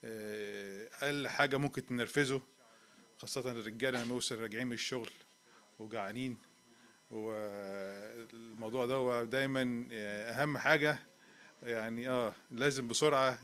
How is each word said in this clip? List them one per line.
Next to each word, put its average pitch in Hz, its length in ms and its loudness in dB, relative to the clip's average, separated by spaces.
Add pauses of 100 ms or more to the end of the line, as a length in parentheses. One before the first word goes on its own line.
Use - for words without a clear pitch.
آه، 104 840 -6 (140)
أقل 143 260 0
حاجة 139 280 4
ممكن 135 300 0
تنرفزه، 127 560 2 (760)
خاصة 123 340 -4
الرجالة 117 520 -2
لما 120 100 -2
يوصل 120 240 -2
راجعين 113 280 -4
من 120 60 -2
الشغل 117 380 -4 (680)
وجعانين. 110 600 -4 (720)
والموضوع 110 1800 -6
ده 127 80 2
هو 123 300 2
دايمًا، 127 680 2
آه، 104 380 -4
أهم 135 280 0
حاجة، 147 400 6 (640)
يعني، 117 460 -2
آه، 123 260 2 (160)
لازم 131 380 2
بسرعة، 131 560 6